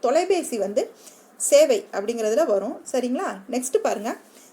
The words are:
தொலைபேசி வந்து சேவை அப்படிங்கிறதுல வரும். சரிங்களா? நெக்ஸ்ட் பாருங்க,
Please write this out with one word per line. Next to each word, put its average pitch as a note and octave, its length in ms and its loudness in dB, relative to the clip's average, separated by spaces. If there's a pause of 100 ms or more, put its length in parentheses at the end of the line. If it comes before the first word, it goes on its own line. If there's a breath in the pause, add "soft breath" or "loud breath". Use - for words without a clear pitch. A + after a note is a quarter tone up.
தொலைபேசி D#4 580 0
வந்து G3+ 240 -2 (580 loud breath)
சேவை C#4+ 520 4
அப்படிங்கிறதுல A3+ 540 -2
வரும். G#3 380 0
சரிங்களா? B3+ 440 -2 (220)
நெக்ஸ்ட் B3+ 320 0
பாருங்க, G#3+ 280 -2 (420 loud breath)